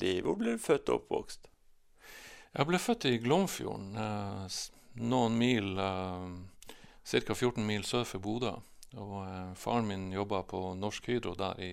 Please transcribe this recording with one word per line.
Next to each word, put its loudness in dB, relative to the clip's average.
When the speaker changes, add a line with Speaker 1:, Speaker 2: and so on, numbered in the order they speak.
Speaker 1:
liv. 4
Hvor 4
ble 2
du -10
født 4
og 6
oppvokst? -4
Speaker 2:
Jeg 2
ble 4
født 2
i 6
Glomfjorden, 2
eh, -2
s-, -8
noen 2
mil, 2
eh, -4
cirka 0
fjorten 2
mil 0
sør 0
for -8
Bodø. 0
Og, -8
eh, -8
faren 2
min -4
jobbet 0
på -2
Norsk -4
Hydro 0
der -2
i -6